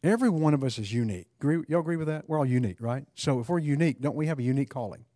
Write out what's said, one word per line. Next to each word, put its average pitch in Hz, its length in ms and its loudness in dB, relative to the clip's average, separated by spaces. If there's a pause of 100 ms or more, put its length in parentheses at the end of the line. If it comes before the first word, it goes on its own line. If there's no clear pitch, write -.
Every 233 240 4
one 156 240 4
of 139 120 2
us 123 140 -2
is 104 140 -6
unique. 110 360 -2 (120)
Agree, 156 280 2
y'all 170 120 2
agree 165 160 -4
with 160 120 -4
that? 156 200 -6
We're 156 100 0
all 143 80 2
unique, 123 340 2
right? 123 240 -4 (100)
So 135 260 0
if 120 80 -8
we're 170 120 2
unique, 147 400 0
don't 143 160 -2
we 156 100 -2
have 151 140 -2
a - 20 -2
unique 131 260 0
calling? 113 360 -10 (120)